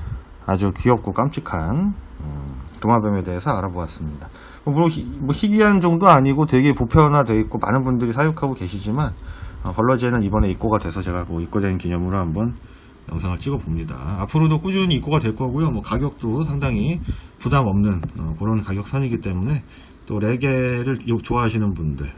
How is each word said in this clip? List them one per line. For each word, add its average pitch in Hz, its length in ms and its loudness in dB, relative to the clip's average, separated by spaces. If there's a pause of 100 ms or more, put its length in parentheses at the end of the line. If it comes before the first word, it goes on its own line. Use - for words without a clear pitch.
(440)
아주 95 320 2
귀엽고 113 360 2
깜찍한, 127 800 -2 (280)
음, 71 320 -10 (280)
도마뱀에 104 420 2
대해서 90 280 -4
알아보았습니다. 87 760 -6 (380)
뭐, 143 80 0
물론 165 160 4
희-, 156 160 -4
뭐 143 280 -4
희귀한 208 460 4
정도 170 300 4
아니고 139 360 6
되게 135 280 6
보편화되어 131 640 4
있고 110 220 0
많은 127 240 2
분들이 123 280 0
사육하고 147 420 0
계시지만, 104 580 -2 (520)
어, - 80 -6
벌러지에는 120 520 2
이번에 101 280 2
입고가 107 280 0
돼서 90 220 -4
제가 87 280 -2
뭐 82 120 -4
입고된 95 360 0
기념으로 90 400 -2
한번 98 380 -2 (560)
영상을 85 260 -4
찍어봅니다. 82 580 -6 (240)
앞으로도 156 380 2
꾸준히 190 380 0
입고가 147 240 0
될 110 160 0
거고요. 131 360 -2
뭐 107 100 -4
가격도 123 640 -2
상당히 139 560 -2 (400)
부담 131 260 2
없는, 101 360 2 (180)
어, 80 180 -4
그런 110 240 0
가격선이기 110 600 -4
때문에 101 420 -2 (420)
또 104 140 -4
레게를 123 880 0
요-, 117 100 2
좋아하시는 110 560 0
분들, 73 440 -6